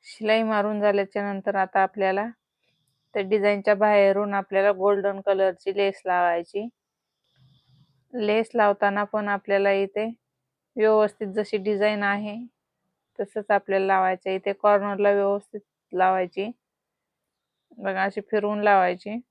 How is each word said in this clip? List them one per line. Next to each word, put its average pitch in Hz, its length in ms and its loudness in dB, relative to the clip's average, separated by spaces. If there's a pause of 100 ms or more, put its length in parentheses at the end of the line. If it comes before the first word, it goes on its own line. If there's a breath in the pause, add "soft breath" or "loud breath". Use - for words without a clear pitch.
(120)
शिलाई 220 320 0
मारून 214 380 -2
झाल्याच्या 202 420 0
नंतर 196 320 -6
आता 190 260 0
आपल्याला 190 460 -2 (880)
त्या 202 60 -2
डिझाईनच्या 202 540 0
बाहेरून 202 580 2
आपल्याला 196 400 0
गोल्डन 196 480 0
कलरची 190 560 -2
लेस 196 280 -2
लावायची. 180 640 -2 (1500)
लेस 220 400 0
लावताना 208 500 2
पण 208 260 -6
आपल्याला 196 440 0
इथे 196 320 -2 (680)
व्यवस्थित 214 600 2
जशी 214 240 -4
डिझाईन 208 440 0
आहे 208 320 -4 (840)
तसंच 202 320 -6
आपल्याला 190 340 0
लावायचं 185 440 0
आहे. 190 60 -2
इथे 196 180 -4
कॉर्नरला 202 580 2
व्यवस्थित 202 500 -2 (320)
लावायची, 185 560 0 (1300)
बघा 190 260 -4
अशी 202 180 -4
फिरवून 208 420 -2
लावायची. 202 560 0 (100)